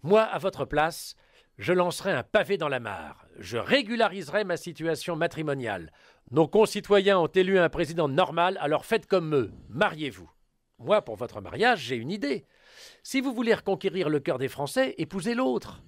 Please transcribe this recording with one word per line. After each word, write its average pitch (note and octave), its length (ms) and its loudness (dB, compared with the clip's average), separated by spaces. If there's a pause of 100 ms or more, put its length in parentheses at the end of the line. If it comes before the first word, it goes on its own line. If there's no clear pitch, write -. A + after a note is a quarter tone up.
Moi, G3+ 200 6
à G#3+ 160 -2
votre E3+ 260 -4
place, D3+ 500 -2 (440)
je G#2+ 140 0
lancerais F3+ 400 0
un B2+ 120 -2
pavé G3+ 320 0
dans D#3 120 -2
la C3 120 -2
mare. F#2+ 440 -10 (140)
Je F#2+ 180 -8
régulariserais G3+ 840 0
ma F3+ 140 -2
situation E3 580 -4
matrimoniale. C3+ 800 -4 (400)
Nos D3+ 160 4
concitoyens G3+ 720 4
ont D#3 80 2
élu F#3 320 4
un E3 80 4
président D#3+ 400 -2
normal, E3+ 520 2
alors D3+ 240 0
faites A3 220 -2
comme E3 300 2
eux. A2 160 0 (160)
Mariez-vous. C#3+ 600 -4 (540)
Moi, F#3+ 200 2
pour A2 140 -10
votre A2 260 -8
mariage, E3+ 380 0
j'ai B2 160 -4
une A#2 140 -6
idée. A3 360 -4 (560)
Si - 180 -2
vous B3+ 140 -4
voulez A#3 180 2
reconquérir F#3 560 0
le D3+ 100 2
cœur C3+ 200 -2
des C3 100 -2
Français, C#3+ 480 -2
épousez F#3 380 -4
l'autre. B3 520 -4